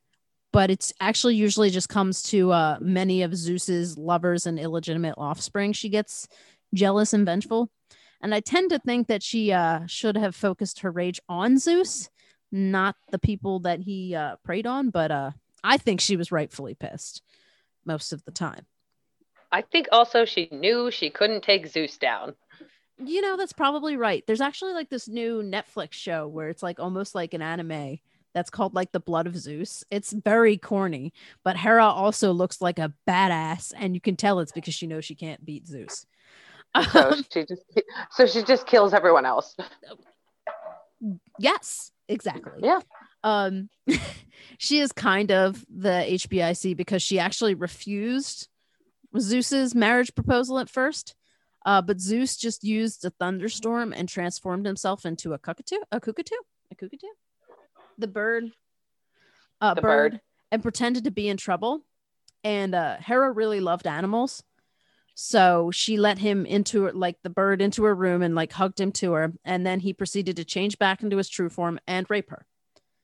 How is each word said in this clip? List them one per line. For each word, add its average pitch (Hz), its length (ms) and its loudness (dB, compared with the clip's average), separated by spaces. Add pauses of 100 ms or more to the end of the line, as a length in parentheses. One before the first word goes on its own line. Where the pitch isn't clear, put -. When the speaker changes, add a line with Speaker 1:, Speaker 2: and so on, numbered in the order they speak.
(520)
Speaker 1:
but 190 180 6
it's - 300 -2
actually 240 360 2
usually 208 340 4
just 180 180 -2
comes 190 360 0
to, 185 280 4
uh, 160 280 2
many 185 420 2
of 175 140 -2
Zeus's 175 600 -2
lovers 175 500 0
and 165 120 -2
illegitimate 165 580 -4
offspring. 202 560 -4
She 208 160 -6
gets 208 400 -4 (460)
jealous 202 400 4
and 208 100 6
vengeful. 214 460 0 (500)
And 214 140 -4
I 214 60 0
tend 359 300 2
to 311 80 2
think 240 280 0
that 208 160 0
she, 214 300 0
uh, 165 340 2
should 208 320 -2
have 208 180 0
focused 196 440 -2
her 190 100 -4
rage 175 380 -2
on 202 280 4
Zeus, 339 540 2 (420)
not 190 440 0 (140)
the 185 80 -2
people 196 420 -2
that 175 200 -2
he, 185 340 -8
uh, 147 300 -6
preyed 208 220 -4
on. 262 240 -2
But, 160 200 0
uh, 139 200 -4 (340)
I 247 140 6
think 196 240 0
she 202 160 2
was 170 140 -6
rightfully 147 420 -4
pissed - 480 -14 (640)
most 156 260 -6
of 147 140 -10
the 143 60 -18
time. - 340 -8 (840)
Speaker 2:
I 220 100 0
think - 280 0
also 233 340 6
she 170 280 -2
knew 226 380 0
she - 200 -4
couldn't 214 320 0
take 190 240 2
Zeus 156 300 -4
down. 127 380 -2 (680)
Speaker 1:
You 320 180 -4
know, 381 160 -2
that's 381 160 -6
probably 294 440 -2
right. 220 300 0
There's 220 140 0
actually, 349 340 -4
like, 320 160 -8
this 247 180 -8
new 226 340 -4
Netflix 196 520 -8
show 160 340 -6
where 156 220 -8
it's, 170 120 -12
like, 175 160 -6
almost 185 360 -6
like 175 200 -6
an 160 80 -6
anime 160 560 -8 (340)
that's 175 180 -4
called, 196 240 -4
like, 185 180 -4
The 180 80 -4
Blood 165 260 -2
of 180 100 -8
Zeus. 151 540 -10
It's 202 220 -8
very 214 440 4
corny, 170 560 -4 (300)
but 180 140 0
Hera 220 300 6
also 202 460 2
looks 175 280 -2
like 175 180 -2
a 156 140 -2 (160)
badass, 175 680 2
and 185 180 -4
you 175 60 -4
can 190 160 0
tell 202 240 2
it's 156 120 -4
because 165 220 -8
she 170 120 -8
knows 160 180 -8
she 156 120 -14
can't 156 280 -14
beat 156 220 -14
Zeus. 139 400 -14 (840)
Speaker 2:
So 294 180 10
Speaker 1:
Um, 285 220 2
Speaker 2:
she 160 120 0
just, 180 180 -10 (500)
so 254 140 8
she 214 180 2
just 254 240 4
kills 202 260 8
everyone 165 320 6
else. 127 300 -2 (1800)
Speaker 1:
Yes, - 520 -2 (180)
exactly. 190 540 -8
Speaker 2:
Yeah. 320 180 2 (440)
Speaker 1:
Um, 202 440 -2 (200)
<laughs> - 680 -6
she 294 200 0
is 285 140 0
kind 202 400 0
of 190 360 2
the 180 380 0
H 180 220 -4
B 185 140 0
I 170 100 0
C 180 220 -4
because 180 280 -2
she 190 160 0
actually 196 360 0
refused 202 920 -6 (720)
Zeus's 247 560 0
marriage 240 400 2
proposal 254 460 0
at - 100 -6
first, - 460 -4 (500)
uh, 196 160 6
but 185 180 -2
Zeus 226 360 0
just - 260 -6
used 220 420 -2
a 180 60 -4
thunderstorm 220 840 -4
and 175 160 -6
transformed 180 580 -6
himself 196 380 -4
into 165 280 -6
a 139 60 -6
cuckoo, - 380 -10 (140)
a 247 100 -2
cuckoo, 220 220 -8 (480)
a 185 60 -20
cuckoo, 196 200 -16 (1000)
the 220 80 -6
bird, 220 380 -2 (1160)
uh, 208 140 4
Speaker 2:
The - 80 -2
Speaker 1:
bird, 220 300 4
Speaker 2:
bird. 220 80 -10 (320)
Speaker 1:
and 220 100 0
pretended 240 420 -2
to 269 60 -2
be 208 180 -2
in 196 80 0
trouble. 208 480 -2 (600)
And, 202 320 -2
uh, 147 220 -2
Hera 254 340 0
really 214 280 0
loved 180 280 -2
animals. 202 540 -2 (720)
So 175 560 4
she 214 280 0
let 202 200 4
him 202 280 0
into, 196 460 2
like, 180 300 -2
the 185 60 -6
bird 196 320 2
into 202 240 0
her 208 100 6
room 180 280 2
and, 170 120 2
like, 160 180 -2
hugged 190 280 -2
him 196 120 0
to 180 200 0
her. 160 200 0 (120)
And 180 220 -2
then 185 140 0
he 185 120 -2
proceeded 190 440 -4
to 165 100 -8
change 202 320 -2
back 190 240 0
into 202 160 0
his 190 100 -2
true 175 220 -4
form 170 360 -4
and 185 220 -4
rape 208 220 -2
her. - 160 -20 (580)